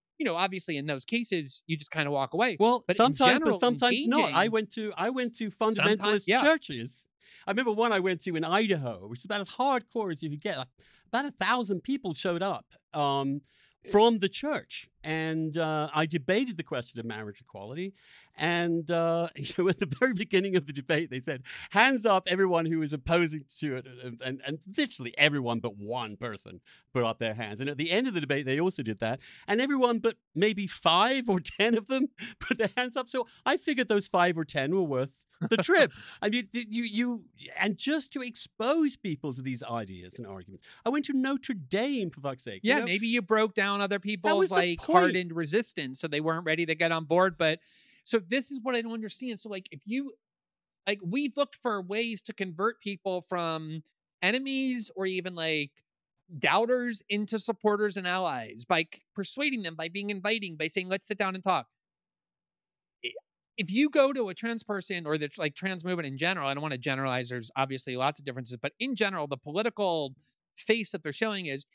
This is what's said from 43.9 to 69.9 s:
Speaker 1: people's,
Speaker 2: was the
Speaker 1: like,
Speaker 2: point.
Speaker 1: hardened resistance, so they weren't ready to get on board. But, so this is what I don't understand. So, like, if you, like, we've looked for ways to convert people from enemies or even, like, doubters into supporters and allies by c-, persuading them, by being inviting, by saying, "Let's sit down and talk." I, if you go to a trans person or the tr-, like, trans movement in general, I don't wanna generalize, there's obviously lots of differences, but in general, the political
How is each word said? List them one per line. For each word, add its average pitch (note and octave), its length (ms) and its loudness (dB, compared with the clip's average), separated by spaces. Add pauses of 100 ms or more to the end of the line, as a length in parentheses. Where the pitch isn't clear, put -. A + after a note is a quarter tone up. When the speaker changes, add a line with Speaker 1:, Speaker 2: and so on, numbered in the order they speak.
Speaker 1:
people's, G3+ 400 2
Speaker 2:
was F#4+ 120 4
the F#3+ 40 -2
Speaker 1:
like, F3 240 2
Speaker 2:
point. D#4+ 180 4
Speaker 1:
hardened F3+ 360 4
resistance, D#3+ 640 -2
so - 80 -6
they D3+ 140 0
weren't D#3+ 260 0
ready D#3+ 180 2
to D#3+ 120 -2
get E3 160 2
on D#3+ 140 -2
board. F3 300 4
But, E3 220 2 (460)
so A3+ 160 2
this A#3+ 320 -4
is C4 100 -8
what B3 140 0
I A#3 60 0
don't A3+ 100 -6
understand. A3 480 -8
So, A3+ 80 -14
like, F#3+ 240 -8
if D3 120 -16
you, C4 280 -4 (720)
like, G#3 180 -2
we've A#3+ 320 -2
looked C#4+ 200 -2
for G#3 260 -4
ways G#3+ 400 -4
to A3+ 100 -12
convert F#3+ 480 -4
people F#3+ 400 -4
from D#3+ 640 -4 (400)
enemies B3+ 720 0
or F#3+ 120 -2
even, F#3 280 -4
like, D#3 380 0 (680)
doubters A3+ 680 2
into G#3 320 -2
supporters G#3 560 0
and F#3+ 100 -4
allies C#3 580 -2
by E3 180 4
c-, - 200 -8 (100)
persuading C4 500 -4
them, E3 120 -6
by D#3+ 140 -6
being G3+ 220 -6
inviting, G3+ 460 -2
by D#3 120 -2
saying, F#3 200 -4
"Let's F#3+ 200 -4
sit G3+ 100 -4
down F#3+ 160 0
and F#3 80 -8
talk." E3+ 240 2 (1400)
I, - 60 -4 (480)
if F3+ 120 -2
you C#4 200 2
go C#4 240 4
to A3+ 160 -2
a F3 40 -8
trans A3+ 280 -6
person F#3 440 -6
or D3+ 120 0
the D3 100 -4
tr-, F3 140 -8
like, D3+ 120 -2
trans F3+ 300 -6
movement F3 240 -2
in C3+ 80 -6
general, D#3+ 320 0
I C3+ 60 0
don't C#3+ 80 -4
wanna D3 160 -4
generalize, C3 500 -2
there's B2 260 -8
obviously C3 420 -4
lots C3+ 220 0
of C#3+ 60 -20
differences, B2 360 -10
but C#3+ 200 -4
in B3+ 160 -2
general, F#3+ 320 0
the C3+ 80 -4
political E3+ 800 -2 (400)